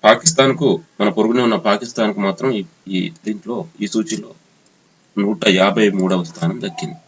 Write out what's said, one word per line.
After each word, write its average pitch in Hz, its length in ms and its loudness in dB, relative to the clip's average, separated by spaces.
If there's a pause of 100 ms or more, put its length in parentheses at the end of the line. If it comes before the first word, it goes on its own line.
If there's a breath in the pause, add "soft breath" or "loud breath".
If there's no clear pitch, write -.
పాకిస్తాన్కు, 131 760 4 (200)
మన 104 80 2
పొరుగునే 110 320 2
ఉన్న 117 140 2
పాకిస్తాన్కు 104 640 -2
మాత్రం 98 320 -2
ఈ, 104 120 -4 (240)
ఈ 90 240 -2 (140)
దీంట్లో, 104 420 -8 (140)
ఈ 104 60 -4
సూచీలో - 480 -4 (840)
నూట 101 300 -2
యాభై 101 420 4
మూడవ 92 340 0
స్థానం - 380 -6
దక్కింది. 90 340 -10 (120)